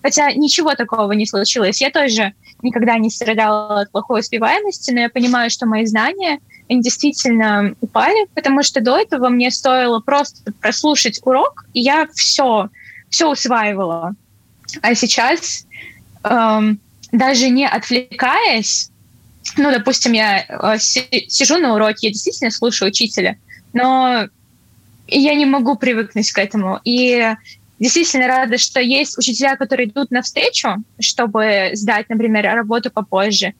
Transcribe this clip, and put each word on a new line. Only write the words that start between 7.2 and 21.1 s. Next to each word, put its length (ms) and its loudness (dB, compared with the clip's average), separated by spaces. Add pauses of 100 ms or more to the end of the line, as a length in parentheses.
упали, 540 0
потому 280 2
что 180 0
до 160 2
этого 320 0
мне 220 2
стоило 500 2
просто 600 -2
прослушать 640 0
урок, 480 0
и 80 -2
я 340 2
всё, 540 0 (420)
всё 200 2
усваивала. 840 -2 (680)
А 120 2
сейчас, 720 -2 (580)
эм, 560 2 (320)
даже 360 2
не 180 2
отвлекаясь, 1200 -2 (680)
ну, 140 4
допустим, 420 0
я, 340 2
э, 320 -2
си-, 500 -2